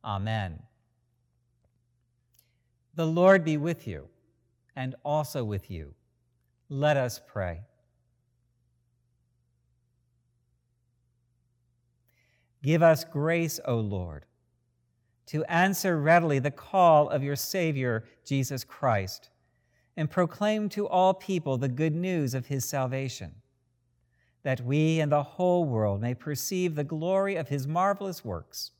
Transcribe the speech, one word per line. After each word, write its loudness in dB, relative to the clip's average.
Amen. -4
The -2
Lord 6
be 0
with -4
you, -12
and -8
also -2
with -6
you. -12
Let 0
us -4
pray. -8
Give 2
us 6
grace, -2
O 0
Lord, -6
to -4
answer 2
readily 6
the -2
call 6
of -2
your -2
Savior, -2
Jesus -2
Christ, -2
and -2
proclaim -2
to -4
all 4
people -2
the -2
good -2
news -2
of -6
his -4
salvation, -6
that -4
we 2
and 0
the 4
whole 0
world 0
may -4
perceive -4
the -4
glory -2
of -6
his -4
marvelous -2
works -10